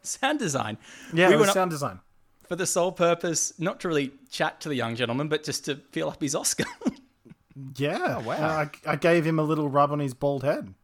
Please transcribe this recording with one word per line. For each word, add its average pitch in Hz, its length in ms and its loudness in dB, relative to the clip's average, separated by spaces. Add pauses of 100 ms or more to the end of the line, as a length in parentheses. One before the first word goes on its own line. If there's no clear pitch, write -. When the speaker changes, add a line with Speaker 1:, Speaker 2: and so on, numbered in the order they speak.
Speaker 1:
Sound 285 380 -2
design. 127 360 -4 (380)
Speaker 2:
Yeah, 180 140 8
Speaker 1:
We 180 60 10
Speaker 2:
it - 20 6
was - 60 6
Speaker 1:
went 196 80 6
up 202 40 4
Speaker 2:
sound 185 160 2
design. 135 300 -6 (480)
Speaker 1:
for 175 80 -4
the 175 100 -2
sole 180 240 2
purpose, 170 720 0
not 170 200 -2
to 185 80 -4
really 143 220 0 (180)
chat - 340 -2
to 165 60 -8
the 147 60 -2
young 117 220 -2
gentleman, 127 320 -2
but 151 160 -2
just - 220 -6
to 143 100 -4 (160)
feel 156 160 -4
up - 120 -10
his 143 140 -2
Oscar. - 300 -2 (200)
<laughs> 349 100 0 (840)
Speaker 2:
Yeah. 151 420 -2
Speaker 3:
Oh, - 80 -6
wow. 165 80 -4
Speaker 2:
Uh, 156 320 -2 (200)
I, 151 60 -2
I 147 40 0
gave 165 300 4
him 160 120 2
a 156 40 2
little 151 260 0
rub 143 240 4
on 147 60 -2
his 139 160 -2
bald 143 280 -2
head. 147 300 -2 (120)